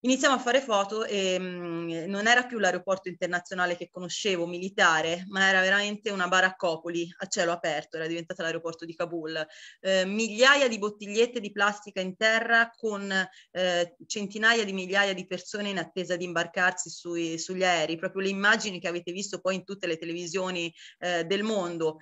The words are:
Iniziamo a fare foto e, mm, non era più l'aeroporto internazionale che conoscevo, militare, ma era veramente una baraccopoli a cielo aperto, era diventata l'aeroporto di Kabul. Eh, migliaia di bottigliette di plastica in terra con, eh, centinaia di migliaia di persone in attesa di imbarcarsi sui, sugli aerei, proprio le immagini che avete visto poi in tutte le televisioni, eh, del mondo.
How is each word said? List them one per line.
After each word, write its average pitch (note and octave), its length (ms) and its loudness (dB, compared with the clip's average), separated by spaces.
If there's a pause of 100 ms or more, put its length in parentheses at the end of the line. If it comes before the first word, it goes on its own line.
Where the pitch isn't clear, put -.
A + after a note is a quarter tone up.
Iniziamo C4 360 4
a - 20 0
fare B3 220 2
foto G#3+ 440 0
e, F#3+ 360 0
mm, E3+ 680 -6
non G3+ 220 0
era B3 180 8
più B3 140 -6
l'aeroporto F#3 480 0
internazionale F3 680 -2
che F3 140 -12
conoscevo, F3+ 560 -2
militare, F3 800 2
ma F#3+ 220 2
era F#3+ 120 6
veramente G3+ 500 2
una F#3 180 -2
baraccopoli F3 920 0
a F#3 80 -8
cielo F3+ 240 0
aperto, D#3+ 460 -4
era D#3+ 100 -4
diventata E3+ 380 -6
l'aeroporto E3 400 -6
di E3 100 -12
Kabul. D#3+ 500 -4 (360)
Eh, F#3+ 240 2
migliaia A3+ 640 4
di A3+ 100 -2
bottigliette G#3+ 600 -2
di G3+ 100 -8
plastica G3+ 500 -2
in F#3 160 -6
terra A3+ 600 2
con, G3+ 340 -6 (400)
eh, F3 460 0 (100)
centinaia G#3+ 580 0
di G3 80 -6
migliaia F#3+ 420 0
di F#3 120 -10
persone G3+ 440 -6
in F#3+ 80 -4
attesa F3 360 -4
di F3 100 -4
imbarcarsi F3 680 -2
sui, E3+ 460 -6
sugli F#3 280 -2
aerei, E3 320 2
proprio F#3 260 -4
le F#3+ 60 0
immagini G3+ 520 2
che F#3+ 60 -8
avete F3 240 -6
visto F#3 300 -8
poi F#3+ 160 -2
in F3+ 80 -8
tutte G3 240 -8
le D#3+ 100 -2
televisioni, E3+ 760 -6 (280)
eh, E3+ 240 0
del G3 180 0
mondo. E3+ 600 0